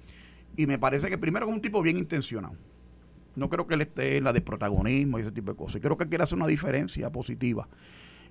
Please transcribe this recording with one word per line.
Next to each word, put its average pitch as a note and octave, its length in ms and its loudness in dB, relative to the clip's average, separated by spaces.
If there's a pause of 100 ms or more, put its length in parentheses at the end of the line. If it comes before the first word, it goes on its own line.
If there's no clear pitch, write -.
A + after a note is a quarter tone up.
(580)
Y D3+ 100 4
me C#3 100 2
parece C3+ 320 2
que F#3 80 -2
primero E3 300 0
es A3 60 0
un G#3+ 80 -2
tipo G#3+ 200 0
bien E3 160 2
intencionado. C3+ 580 -4 (800)
No C#3 140 -2
creo E3+ 160 0
que D#3+ 100 0
él D3 60 4
esté C3+ 360 0
en C3+ 80 2
la B2+ 80 4
de - 80 4
protagonismo A2 760 2
y A2 40 -2
ese G#2+ 100 -4
tipo G#2 200 -6
de - 60 -6
cosas. - 200 -6
Y - 20 -6
creo - 180 0
que E3+ 100 -2
quiere E3 160 0
hacer - 120 0
una D#3+ 120 0
diferencia D3 640 0
positiva. A#2+ 560 -2 (640)